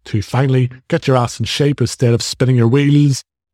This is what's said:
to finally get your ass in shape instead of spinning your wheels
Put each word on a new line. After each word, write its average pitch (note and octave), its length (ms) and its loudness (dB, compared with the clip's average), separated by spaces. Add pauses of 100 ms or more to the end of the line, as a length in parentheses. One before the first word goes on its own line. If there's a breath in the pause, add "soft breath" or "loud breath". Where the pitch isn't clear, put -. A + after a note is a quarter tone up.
to G#2+ 180 -4
finally B2+ 480 0 (160)
get D#3+ 220 -2
your C3 80 2
ass A#2+ 240 -2
in G#2+ 60 -4
shape C#3+ 340 -2
instead A#2+ 340 0
of A#2 80 -2
spinning C3 320 -2
your A#2 140 2
wheels C#3+ 560 2 (280)